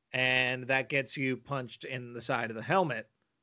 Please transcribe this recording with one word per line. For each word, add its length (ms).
and 540
that 220
gets 280
you 200
punched 480
in 280
the 100
side 280
of 60
the 60
helmet 460